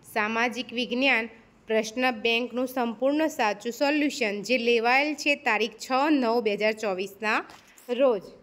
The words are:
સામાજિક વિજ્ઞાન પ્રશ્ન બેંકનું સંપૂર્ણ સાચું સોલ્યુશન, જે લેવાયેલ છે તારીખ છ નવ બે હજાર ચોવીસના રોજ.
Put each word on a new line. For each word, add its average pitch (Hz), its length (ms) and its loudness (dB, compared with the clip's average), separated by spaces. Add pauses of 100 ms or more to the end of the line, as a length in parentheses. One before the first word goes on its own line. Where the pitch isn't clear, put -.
(120)
સામાજિક 226 600 -2
વિજ્ઞાન 240 560 0 (380)
પ્રશ્ન 220 440 0
બેંકનું 233 560 -2
સંપૂર્ણ 254 600 0
સાચું 233 460 -2
સોલ્યુશન, 269 680 0
જે 240 160 0
લેવાયેલ 240 560 2
છે 285 200 0
તારીખ 214 360 -2
છ - 200 -12 (200)
નવ 247 300 2
બે 220 120 0
હજાર 214 200 2
ચોવીસના 214 720 -2 (440)
રોજ. 240 340 2 (200)